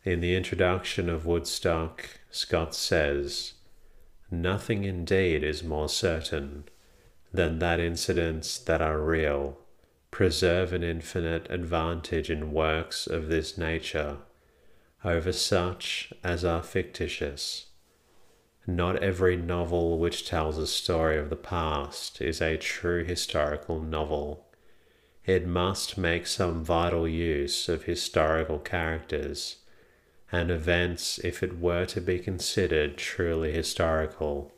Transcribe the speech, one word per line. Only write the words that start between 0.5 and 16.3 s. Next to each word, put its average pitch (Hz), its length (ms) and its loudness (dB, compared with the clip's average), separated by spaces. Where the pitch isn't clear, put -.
of 82 160 -2
Woodstock, 82 920 -2
Scott - 440 -2
says, 71 800 0
"Nothing 98 540 0
indeed 90 580 2
is 76 200 -2
more 76 260 -2
certain 73 760 -2
than 82 280 2
that 87 180 4
incidents 85 800 0
that 80 240 2
are 78 180 2
real 76 560 2
preserve 90 640 4
an 90 100 0
infinite 82 680 -2
advantage 82 800 -2
in 78 240 -2
works 80 540 0
of 78 220 -2
this 80 280 0
nature 80 600 -2
over 85 280 2
such - 800 -2
as 87 200 0